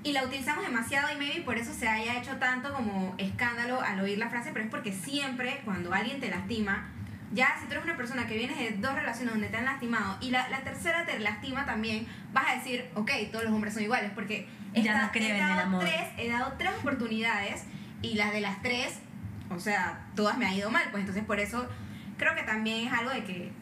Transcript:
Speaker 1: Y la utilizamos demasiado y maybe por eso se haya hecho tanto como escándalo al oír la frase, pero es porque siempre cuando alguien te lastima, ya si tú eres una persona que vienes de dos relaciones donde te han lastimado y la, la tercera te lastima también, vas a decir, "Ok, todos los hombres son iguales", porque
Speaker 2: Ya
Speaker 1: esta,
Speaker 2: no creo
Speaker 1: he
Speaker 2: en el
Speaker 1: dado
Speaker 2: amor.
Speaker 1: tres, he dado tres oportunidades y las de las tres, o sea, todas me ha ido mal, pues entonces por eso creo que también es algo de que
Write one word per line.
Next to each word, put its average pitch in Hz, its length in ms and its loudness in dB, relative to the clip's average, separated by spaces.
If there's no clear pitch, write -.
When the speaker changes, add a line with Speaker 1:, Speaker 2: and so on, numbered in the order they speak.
Speaker 1:
Y 294 80 0
la 269 120 4
utilizamos 277 420 0
demasiado 277 480 2
y 294 40 -4
maybe 285 260 -2
por 233 140 -2
eso 226 160 -4
se 233 140 -2
haya 226 320 2
hecho 262 180 -4
tanto 254 360 0
como 196 440 0
escándalo 240 640 0
al 190 200 0
oír 202 160 2
la 240 120 0
frase, 247 220 -2
pero 220 140 -2
es 220 60 -4
porque 240 200 -4
siempre 269 760 -2
cuando 175 280 -2
alguien 233 260 0
te 220 100 -2
lastima, 196 600 0
ya 269 260 6
si 302 80 -8
tú 240 60 -4
eres 302 120 -2
una 339 120 0
persona 240 300 -2
que 220 100 -2
vienes 269 220 0
de 226 180 -2
dos 262 160 0
relaciones 254 400 0
donde 208 140 2
te 208 100 -2
han 240 80 0
lastimado 233 560 0
y 254 80 -2
la, 254 200 4
la 269 140 -2
tercera 339 420 0
te 262 140 -2
lastima 214 460 -2
también, 220 400 0
vas 269 160 4
a 254 60 2
decir, 247 400 -4
"Ok, 214 140 0
todos 226 140 -2
los 220 80 4
hombres 208 200 2
son 214 100 0
iguales", 214 300 2
porque 208 340 -4
Speaker 2:
Ya 226 60 8
Speaker 1:
esta, 214 240 6
Speaker 2:
no 202 60 0
creo 220 160 2
Speaker 1:
he - 20 4
Speaker 2:
en 208 140 4
el - 60 6
Speaker 1:
dado 294 120 4
Speaker 2:
amor. 185 220 4
Speaker 1:
tres, 330 180 4
he 233 120 -2
dado 254 280 0
tres 359 220 2
oportunidades 220 840 0
y 226 140 0
las 208 180 4
de 208 80 2
las 196 200 -2
tres, 247 380 0
o 175 100 -4
sea, 185 420 2
todas 208 220 4
me 220 80 2
ha 190 80 4
ido 202 160 2
mal, 320 220 6
pues 202 100 -2
entonces 196 220 -2
por 208 160 0
eso 233 280 0
creo 320 180 4
que 311 80 -2
también 220 440 0
es 247 60 0
algo 240 180 0
de 196 120 -2
que 180 280 -6